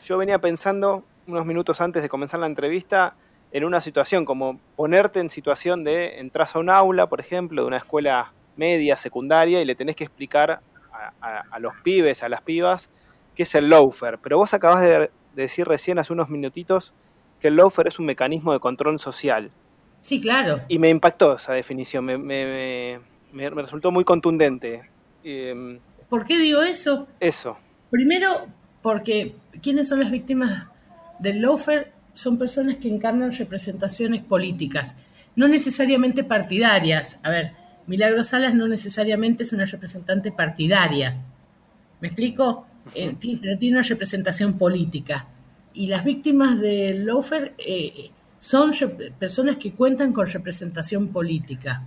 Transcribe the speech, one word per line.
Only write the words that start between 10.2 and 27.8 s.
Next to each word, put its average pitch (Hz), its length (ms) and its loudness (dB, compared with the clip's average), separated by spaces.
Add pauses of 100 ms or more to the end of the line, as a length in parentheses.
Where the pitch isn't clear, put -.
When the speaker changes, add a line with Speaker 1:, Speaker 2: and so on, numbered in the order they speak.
Speaker 1:
a, 110 280 -16
a, 110 300 -10
a 113 80 -14
los 113 160 -8 (100)
pibes, 170 380 2
a 120 80 -4
las 120 100 -4
pibas, 180 480 -2 (480)
qué 175 60 -2
es - 120 -4
el 147 140 4
loafer. 135 540 6
Pero 143 160 2
vos 208 160 2
acabás 180 260 6
de, 180 80 6
de 151 220 4 (240)
decir 139 340 -4
recién, 170 300 0
hace 165 160 -4
unos 160 160 -2
minutitos, 165 640 -4 (440)
que 151 100 2
el 151 80 4
loafer 180 300 8
es - 120 -4
un 160 80 -4
mecanismo 147 480 0
de - 60 0
control 143 380 -2
social. 123 520 -4 (500)
Speaker 2:
Sí, - 220 -6
claro. 214 460 0
Speaker 1:
Y 165 100 0
me 160 100 6
impactó 165 480 4
esa - 160 -8
definición, 131 540 -6
me, 131 100 -4
me, 139 300 -6
me, 127 540 -8 (300)
me, 139 200 -8
me 151 120 -8
resultó 151 280 -2
muy 180 140 4
contundente. 147 840 2 (340)
Em, 127 580 -12 (280)
Speaker 2:
¿Por 226 160 -2
qué 339 140 0
digo 302 240 4
eso? 294 440 -2 (140)
Speaker 1:
Eso. 151 380 -4 (320)